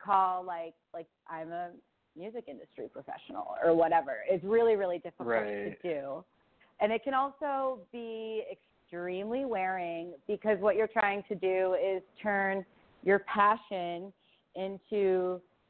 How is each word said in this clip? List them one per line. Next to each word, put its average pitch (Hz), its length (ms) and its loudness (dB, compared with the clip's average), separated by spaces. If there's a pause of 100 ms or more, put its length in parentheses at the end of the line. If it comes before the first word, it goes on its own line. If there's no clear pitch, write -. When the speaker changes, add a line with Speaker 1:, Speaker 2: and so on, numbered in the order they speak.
Speaker 1:
call, 190 400 2
like, 170 320 -8 (200)
like, 165 120 -12 (220)
"I'm 165 240 -10
a 175 200 -8 (440)
music 220 320 -12
industry - 400 -14
professional," - 760 -12
or 165 120 8
whatever. 160 540 2
It's 180 160 0
really, 226 320 4
really 180 220 0
difficult 135 300 -10
Speaker 2:
Right. 107 540 -2
Speaker 1:
to 180 60 -4
do. 143 360 -6 (560)
And 208 120 2
it 226 120 -2
can 269 100 -2
also 269 680 -2 (120)
be 220 580 -8
extremely 190 920 -6
wearing 339 720 -4 (120)
because 220 340 0
what 196 160 4
you're 220 100 4
trying 202 380 0
to 214 100 -6
do 185 400 2
is 190 280 0 (200)
turn 196 420 0 (380)
your 196 180 6
passion 196 920 2 (420)
into 185 840 0 (300)